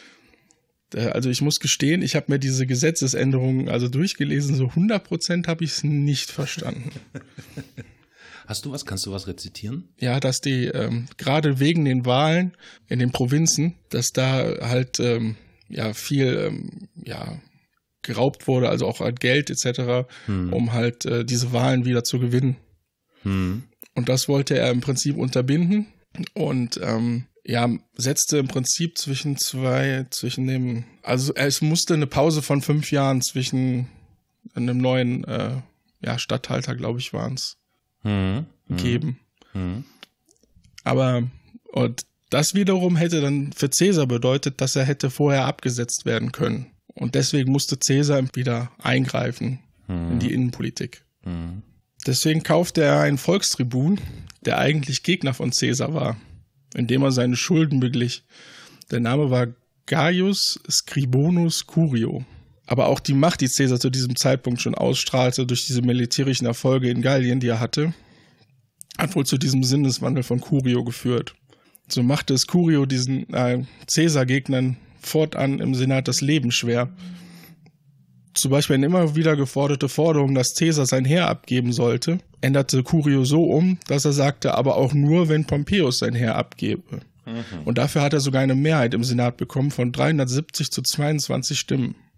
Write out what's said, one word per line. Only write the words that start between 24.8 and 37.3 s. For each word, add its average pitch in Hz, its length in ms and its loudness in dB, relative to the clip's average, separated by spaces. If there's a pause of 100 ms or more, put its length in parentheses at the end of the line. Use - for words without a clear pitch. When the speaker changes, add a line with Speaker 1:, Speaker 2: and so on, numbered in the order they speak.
Speaker 1:
Prinzip 139 340 -2
unterbinden 139 680 0 (480)
und, 131 500 -2
ähm, 117 440 -2 (180)
ja, 120 240 0 (260)
setzte 143 440 0
im 135 100 0
Prinzip 156 480 -2
zwischen 139 400 -4
zwei, 131 720 -2
zwischen 131 380 -4
dem, 123 360 -2 (180)
also 131 320 0
es 127 280 0
musste 160 320 2
eine 151 140 2
Pause 151 340 2
von 143 200 0
fünf 151 300 0
Jahren 139 300 2
zwischen 131 640 -2 (680)
einem 123 260 -2
neuen, 127 440 2
äh, 123 380 -4 (400)
ja, 120 180 -4
Statthalter, 123 560 -4
glaub 120 240 -6
ich, - 140 -10
waren's, - 420 -6 (460)